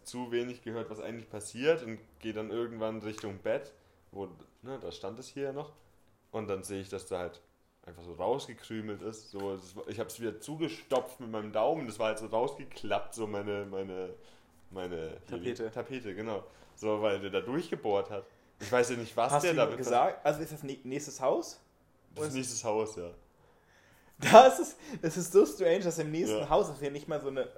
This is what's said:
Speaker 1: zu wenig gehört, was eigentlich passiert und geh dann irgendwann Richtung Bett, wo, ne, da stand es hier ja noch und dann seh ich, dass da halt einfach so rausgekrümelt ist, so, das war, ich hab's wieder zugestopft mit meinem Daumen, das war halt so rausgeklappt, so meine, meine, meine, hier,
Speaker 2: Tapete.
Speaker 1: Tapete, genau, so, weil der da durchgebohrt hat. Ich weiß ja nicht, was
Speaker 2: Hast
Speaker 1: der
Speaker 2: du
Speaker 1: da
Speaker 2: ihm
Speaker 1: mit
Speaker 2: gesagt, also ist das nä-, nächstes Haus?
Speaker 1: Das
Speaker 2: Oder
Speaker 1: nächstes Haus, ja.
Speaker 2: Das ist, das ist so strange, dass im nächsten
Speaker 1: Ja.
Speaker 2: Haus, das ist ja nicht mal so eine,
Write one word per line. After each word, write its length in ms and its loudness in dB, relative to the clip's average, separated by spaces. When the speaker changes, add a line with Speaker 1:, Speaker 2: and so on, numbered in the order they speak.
Speaker 1:
zu 300 -10
wenig 280 -2
gehört, 280 -6
was 100 -12
eigentlich 300 -10
passiert 540 0
und 160 -8
geh 140 -6
dann 180 -6
irgendwann 480 -4
Richtung 380 -8
Bett, 340 -2
wo, 160 -8
ne, 200 -10
da 100 -8
stand 280 -10
es 100 -14
hier 140 -8
ja 100 -4
noch 180 -8
und 180 -6
dann 140 -4
seh 180 -6
ich, 80 -12
dass 180 -8
da 120 -4
halt 220 -8
einfach 180 -18
so 100 -12
rausgekrümelt 920 -4
ist, 280 -12
so, 240 -4
das 200 -14
war, 120 -12
ich 140 -8
hab's 180 -10
wieder 220 -6
zugestopft 800 -4
mit 100 -10
meinem 220 -6
Daumen, 340 0
das 120 -10
war 80 2
halt 120 0
so 60 -8
rausgeklappt, 880 -2
so 120 -4
meine, 440 -4
meine, 400 -6
meine, 400 -6
hier, 80 -8
Speaker 2:
Tapete. 160 -6
Speaker 1:
Tapete, 440 -8
genau, 280 -6
so, 260 0
weil 200 4
der 80 -4
da 120 2
durchgebohrt 680 0
hat. 160 -8
Ich 120 -10
weiß 180 6
ja 80 -2
nicht, 180 -8
was 160 4
Speaker 2:
Hast 120 4
Speaker 1:
der 80 4
Speaker 2:
du 60 2
Speaker 1:
da 80 6
Speaker 2:
ihm 40 4
Speaker 1:
mit 80 -4
Speaker 2:
gesagt, 480 2
also 160 2
ist 100 -8
das 120 -12
nä-, 200 -6
nächstes 380 -8
Haus? 400 0
Speaker 1:
Das 100 -4
Speaker 2:
Oder 80 -4
Speaker 1:
nächstes 320 -4
Haus, 320 0
ja. 140 -6
Speaker 2:
Das 420 12
ist, 180 -4
das 160 -2
ist 160 -2
so 120 10
strange, 360 2
dass 180 -2
im 100 -2
nächsten 300 0
Speaker 1:
Ja. 100 -2
Speaker 2:
Haus, 180 4
das 100 -10
ist 60 -14
ja 60 -2
nicht 200 -8
mal 100 -2
so 80 -6
eine, 300 -4